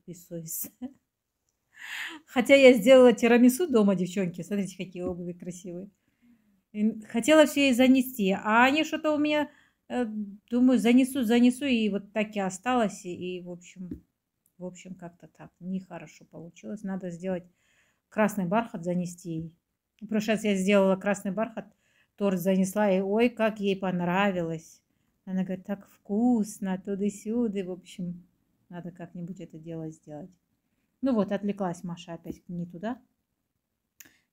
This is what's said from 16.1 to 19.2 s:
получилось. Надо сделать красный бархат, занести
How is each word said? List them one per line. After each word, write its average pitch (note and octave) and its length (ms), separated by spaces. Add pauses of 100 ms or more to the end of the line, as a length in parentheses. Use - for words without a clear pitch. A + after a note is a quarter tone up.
получилось. G3+ 580
Надо F#3 280
сделать F3 320 (680)
красный G#3 360
бархат, G#3 380
занести F3 460